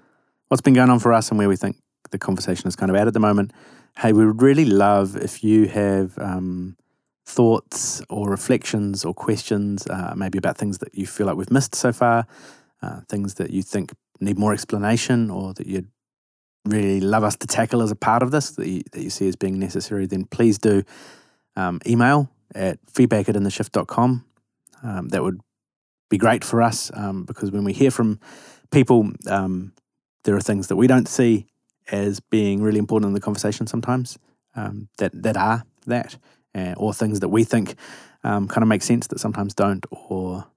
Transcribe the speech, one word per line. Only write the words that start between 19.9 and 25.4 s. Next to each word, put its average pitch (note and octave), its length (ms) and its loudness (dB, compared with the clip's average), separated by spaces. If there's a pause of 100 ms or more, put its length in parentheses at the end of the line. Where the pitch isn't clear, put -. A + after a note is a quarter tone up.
then F#2+ 200 -4
please A2+ 320 2
do, G2+ 260 2 (720)
um, F2+ 320 -4
email B2 420 4 (240)
at F#2+ 240 -4 (120)
feedback A2+ 400 2
at G#2 80 0
in G2 60 0
the G2 60 0
shift - 220 -6
dot - 160 -2
com. B2 380 0 (580)
Um, G2+ 260 -8
that F2 140 -2
would F#2 160 -4 (720)